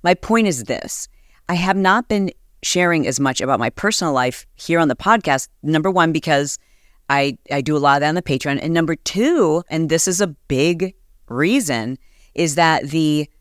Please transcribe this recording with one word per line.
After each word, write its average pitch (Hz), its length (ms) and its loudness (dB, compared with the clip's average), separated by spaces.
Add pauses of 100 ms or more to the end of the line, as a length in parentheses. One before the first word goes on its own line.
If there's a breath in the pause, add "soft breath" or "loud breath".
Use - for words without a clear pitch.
My 185 120 4
point 220 340 0
is 127 160 -4
this. - 420 -8 (420)
I 175 60 -2
have 185 220 0
not 196 320 2
been 196 240 -2 (320)
sharing 170 420 2
as 131 140 -4
much 135 200 0
about 127 200 0
my 110 100 0
personal 190 420 -2
life 127 320 -2 (120)
here 170 240 0
on 156 80 4
the 127 80 0
podcast, 185 500 0 (160)
number 156 260 0
one, 175 220 2
because 143 480 -2 (500)
I, 139 300 0 (140)
I 143 80 0
do 151 160 0
a - 20 0
lot 143 200 4
of - 20 0
that 147 80 2
on 160 80 0
the 180 60 -2
Patreon. 139 380 -4
And 165 140 -4
number 165 220 0
two, 202 760 0
and 160 180 -2
this 165 200 0
is 180 120 -2
a 202 60 2
big 165 680 -2 (340)
reason, 135 680 -2 (380)
is 139 220 -2
that 160 320 2
the 151 420 -2 (100)